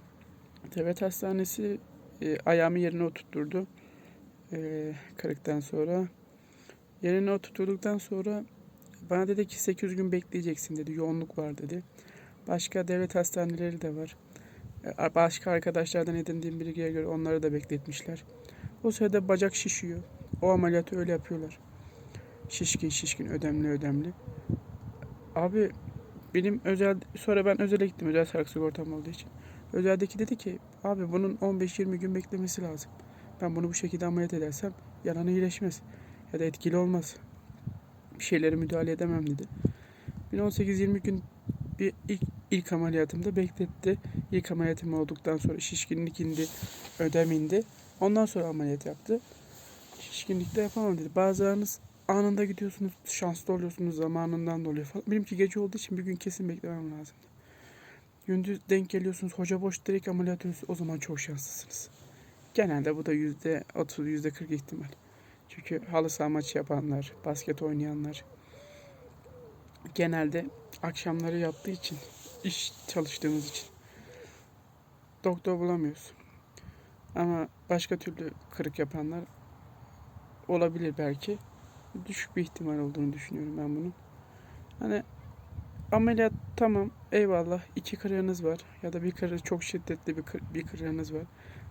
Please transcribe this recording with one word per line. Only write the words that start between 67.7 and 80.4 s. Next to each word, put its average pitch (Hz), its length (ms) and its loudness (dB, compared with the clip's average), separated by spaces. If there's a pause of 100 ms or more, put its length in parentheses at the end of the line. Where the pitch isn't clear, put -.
genelde 165 520 2 (360)
akşamları 165 560 -2
yaptığı 165 320 -2
için, 165 280 -8 (460)
iş - 280 -4 (160)
çalıştığımız 151 640 -2
için - 160 -10 (1600)
doktor 180 340 2
bulamıyoruz. 170 540 0 (1000)
Ama 170 340 2 (220)
başka 175 260 2
türlü 165 340 -8 (200)
kırık 165 280 -4
yapanlar 156 460 -4 (1200)